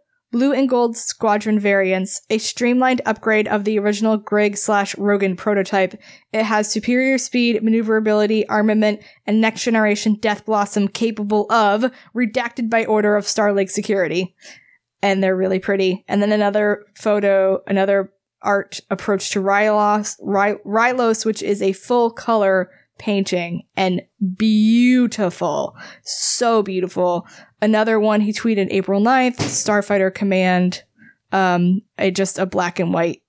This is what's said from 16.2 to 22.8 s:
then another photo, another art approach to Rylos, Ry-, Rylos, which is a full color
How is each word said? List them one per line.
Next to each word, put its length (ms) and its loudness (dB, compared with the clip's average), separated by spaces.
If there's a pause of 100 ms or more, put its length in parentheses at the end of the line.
then 120 2
another 520 0 (100)
photo, 720 2
another 460 0 (300)
art 380 -2 (100)
approach 400 -4
to 100 -2
Rylos, 800 0
Ry-, 360 0 (100)
Rylos, 580 0
which 180 -2
is 200 -2
a 100 0
full 380 0
color 600 0 (280)